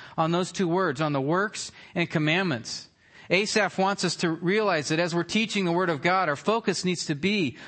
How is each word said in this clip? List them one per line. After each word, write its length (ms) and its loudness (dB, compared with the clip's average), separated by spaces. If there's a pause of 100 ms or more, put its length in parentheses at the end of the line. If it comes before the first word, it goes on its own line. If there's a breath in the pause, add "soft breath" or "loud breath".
(180 loud breath)
on 140 2
those 200 0
two 160 0
words, 340 0
on 120 0
the 80 0
works 500 -2 (220 loud breath)
and 160 -2
commandments. 800 -2 (400 loud breath)
Asaph 480 2
wants 260 2
us 140 0
to 140 0
realize 560 0
that 120 2
as 140 0
we're 100 0
teaching 420 0
the 60 2
Word 180 2
of 140 -2
God, 260 2
our 60 0
focus 500 0
needs 200 -2
to 100 -2
be 420 0 (100)